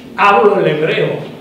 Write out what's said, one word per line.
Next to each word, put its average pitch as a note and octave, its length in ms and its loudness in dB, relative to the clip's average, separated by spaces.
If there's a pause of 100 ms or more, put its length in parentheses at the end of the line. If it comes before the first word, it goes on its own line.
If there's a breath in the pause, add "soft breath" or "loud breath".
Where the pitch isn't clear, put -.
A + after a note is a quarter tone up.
(160)
hablo G3+ 440 4
el D#3+ 60 0
hebreo, D#3 420 -2 (320)